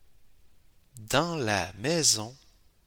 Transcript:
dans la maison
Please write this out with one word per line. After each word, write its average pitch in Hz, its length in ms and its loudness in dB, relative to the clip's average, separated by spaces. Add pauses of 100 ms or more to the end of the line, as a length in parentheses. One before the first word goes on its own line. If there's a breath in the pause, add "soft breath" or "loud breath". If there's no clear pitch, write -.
(960)
dans 135 400 0
la 104 380 0
maison 123 640 0 (520)